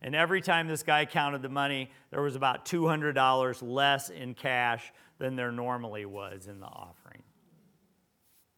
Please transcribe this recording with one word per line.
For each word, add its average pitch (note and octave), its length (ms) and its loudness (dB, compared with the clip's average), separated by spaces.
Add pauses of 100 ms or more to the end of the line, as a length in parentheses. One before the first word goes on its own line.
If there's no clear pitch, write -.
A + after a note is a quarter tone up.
and C#3 140 -6
every E3+ 260 4
time E3 260 2
this D#3 140 -2
guy D3+ 240 4
counted C#3+ 380 0
the C3+ 60 -6
money, C#3 420 -2 (180)
there C#3+ 120 -2
was C#3+ 140 -2
about C3 300 0
two E3 220 2
hundred D3+ 260 2
dollars C3 480 4
less C3+ 480 2
in B2+ 240 -10
cash B2 580 -2 (280)
than C3 160 -4
there B2 160 -4
normally A#2+ 540 -6
was G2 420 -12
in G2 120 -16
the G2 60 -16
offering. - 560 -18 (1400)